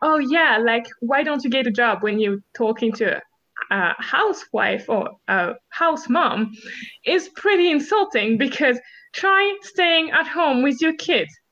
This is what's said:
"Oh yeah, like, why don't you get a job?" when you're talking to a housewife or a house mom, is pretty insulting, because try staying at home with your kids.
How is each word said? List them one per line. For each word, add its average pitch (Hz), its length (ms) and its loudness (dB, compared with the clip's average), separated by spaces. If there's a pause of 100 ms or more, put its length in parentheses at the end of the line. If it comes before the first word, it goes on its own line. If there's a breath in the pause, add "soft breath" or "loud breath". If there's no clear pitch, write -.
"Oh 311 160 2
yeah, 285 400 2
like, 233 280 0 (140)
why 269 220 0
don't 294 220 -4
you 247 60 -2
get 254 180 0
a - 20 0
job?" 208 320 0
when 208 160 0
you're 202 240 -2 (120)
talking 226 400 -2
to 196 260 -2 (500)
a 190 280 0
housewife 220 920 -2
or 214 220 -2 (180)
a 180 260 0 (160)
house 311 380 -2
mom, 233 440 0 (520 loud breath)
is 339 260 0
pretty 359 400 2
insulting, 294 680 0
because 262 400 0 (340 loud breath)
try 392 500 2
staying 330 480 0
at 311 160 0
home 294 360 0
with 285 180 0
your 320 160 2
kids. 208 360 -2 (200)